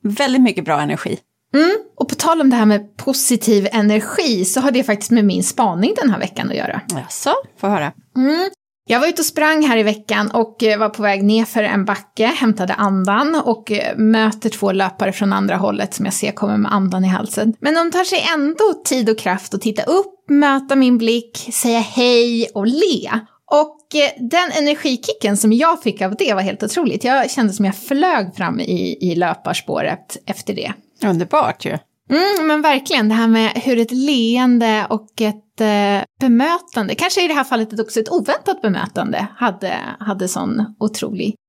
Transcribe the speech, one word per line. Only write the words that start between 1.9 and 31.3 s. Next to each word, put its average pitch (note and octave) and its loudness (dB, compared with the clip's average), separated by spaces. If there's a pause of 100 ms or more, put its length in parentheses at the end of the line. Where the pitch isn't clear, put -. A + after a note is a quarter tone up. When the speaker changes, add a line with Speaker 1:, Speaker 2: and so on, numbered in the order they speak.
Speaker 2:
Och C4 -2
på - -6
tal E4 0
om C4+ 6
det B3 4
här A3 4
med G#3 2
positiv A3+ 0
energi G#3+ 0
så - -2
har C4+ 2
det B3 0
faktiskt G#3 -2
med A3 4
min F#3 2
spaning G#3+ 0
den C4+ 4
här F#3+ 0
veckan - -6
att - -4
göra. - -6
Speaker 1:
Jaså? - -6 (320)
Få G3 -2
höra. E3 -2 (260)
Speaker 2:
Mm. D#4 0 (420)
Jag A#3+ 2
var D4+ 2
ute E4+ -2
och D4+ 0
sprang D#4 2
här A#3 2
i A3 2
veckan G#3 -2
och, A3+ -2
eh, G#3+ 2
var G#3+ 0
på G#3+ -8
väg G3 2
ner A3 4
för A3 -2
en G3+ 0
backe, G#3 -4
hämtade A3 0
andan G3+ 0
och, A3 -2
eh, - -4
möter A3 2
två G3+ -2
löpare F#3+ -2
från G3 0
andra G3 0
hållet G3+ -2
som G3 -4
jag G3 -2
ser G#3 -4
kommer G#3 -2
med G#3 0
andan F#3+ 2
i - 2
halsen. G#3+ 0
Men D4 0
de E4 2
tar F4+ 0
sig F#4 0
ändå D#4+ 0
tid B3 0
och A3 2
kraft F#3 -4
att G3 -6
titta G#3+ -2
upp, G4 -2
möta C#4 2
min B3+ 6
blick, A#3 -2
säga A#3 0
hej A#3+ 2
och G3+ -2
le. D4+ 0 (420)
Och, D4+ 0
eh, C#4+ 2 (180)
den E4+ 0 (120)
energikicken B3 -2
som G#3+ 4
jag E4 2
fick G#3 -4
av G3 -4
det C#4+ 0
var F#3+ 0
helt G3 -4
otroligt. A3 -2
Jag B3+ 0
kände G#3+ 0
som G#3 -2
jag G3 -2
flög C#4 -2
fram E3+ -4
i, F3+ -4 (140)
i E3 -2
löparspåret E3 -4
efter - -8
det. D#3 -8 (300)
Speaker 1:
Underbart F#3+ 0